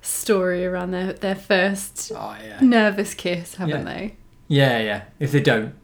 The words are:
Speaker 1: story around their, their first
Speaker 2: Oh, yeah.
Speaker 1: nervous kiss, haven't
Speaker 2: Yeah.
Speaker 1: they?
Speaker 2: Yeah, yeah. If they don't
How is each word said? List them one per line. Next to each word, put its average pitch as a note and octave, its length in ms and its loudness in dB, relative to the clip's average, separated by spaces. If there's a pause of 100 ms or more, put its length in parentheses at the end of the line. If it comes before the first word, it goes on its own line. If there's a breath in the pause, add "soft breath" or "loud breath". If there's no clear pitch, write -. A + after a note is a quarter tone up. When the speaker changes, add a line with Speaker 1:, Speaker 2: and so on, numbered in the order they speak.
Speaker 1:
story F3+ 640 -2
around F3+ 260 -4
their, F#3 220 -4
their F#3+ 220 -4
first G3 760 -2
Speaker 2:
Oh, G#3 300 -10
yeah. G#3+ 180 -16
Speaker 1:
nervous G#3+ 520 4
kiss, F3 420 -6
haven't D#3 320 -4
Speaker 2:
Yeah. - 60 -8
Speaker 1:
they? G3 220 -10 (340)
Speaker 2:
Yeah, C3+ 320 4
yeah. G#2 200 -2 (180)
If C#3 120 -2
they C#3+ 80 4
don't B2 340 2 (100)